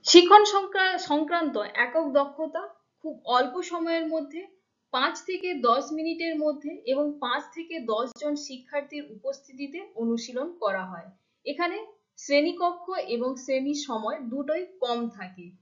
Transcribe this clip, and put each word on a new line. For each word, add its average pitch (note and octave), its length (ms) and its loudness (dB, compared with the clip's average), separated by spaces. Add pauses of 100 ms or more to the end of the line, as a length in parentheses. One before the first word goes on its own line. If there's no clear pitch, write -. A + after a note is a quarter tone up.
শিক্ষণ F#4 420 12
সংক্রা-, F#4+ 520 2
সংক্রান্ত D4+ 580 0 (180)
একক B3+ 380 0
দক্ষতা D4+ 520 -4 (380)
খুব D4 240 -10
অল্প C4 360 0
সময়ের E4 460 -2
মধ্যে D#4+ 340 -6 (500)
পাঁচ C#4+ 240 0 (100)
থেকে F4+ 280 -4
দশ B3 380 2
মিনিটের D#4+ 480 -4
মধ্যে D4+ 320 -2 (140)
এবং D4 340 0
পাঁচ C4 240 -2 (100)
থেকে E4 260 -10
দশ A3+ 280 -2 (140)
জন D4 140 -2
শিক্ষার্থীর C#4+ 760 -8
উপস্থিতিতে C#4 680 -10 (160)
অনুশীলন A#3 640 -4
করা F#3+ 260 -2
হয়। F3 240 -14 (360)
এখানে E4+ 320 -2 (400)
শ্রেণীকক্ষ F4 680 0 (140)
এবং B3 360 -2
শ্রেণীর C4+ 520 -2
সময় A3+ 340 -4
দুটোই C#4+ 440 -4 (140)
কম A#3+ 300 -2
থাকে। F#3 360 -14 (160)